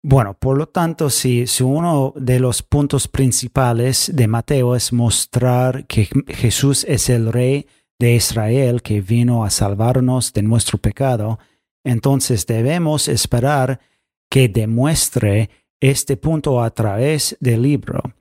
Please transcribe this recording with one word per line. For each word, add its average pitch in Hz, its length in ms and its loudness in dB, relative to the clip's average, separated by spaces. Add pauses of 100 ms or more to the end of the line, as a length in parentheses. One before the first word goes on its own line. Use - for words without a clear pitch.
Bueno, 131 360 2
por 131 180 0
lo 156 120 -2
tanto, 165 420 -2
si, 120 360 0
si - 160 -2
uno 143 540 0
de 127 240 0
los 127 220 0
puntos 143 460 0
principales 123 1040 0
de 123 120 4
Mateo 123 480 0
es 120 160 -2
mostrar 123 960 0
que 107 220 0 (200)
Jesús - 560 0
es 127 260 -2
el 113 200 0
rey 127 360 0 (320)
de 120 160 4
Israel 120 680 0
que 104 220 -2
vino 117 420 2
a 101 60 -2
salvarnos 123 840 0
de 104 100 -2
nuestro 110 360 0
pecado, 110 640 -2 (440)
entonces 127 600 0
debemos 151 640 0
esperar 131 720 0 (500)
que 131 180 4
demuestre 113 1000 0 (280)
este 135 380 0
punto 147 460 0
a 113 80 0
través 120 680 -2
del 117 240 0
libro. - 580 -2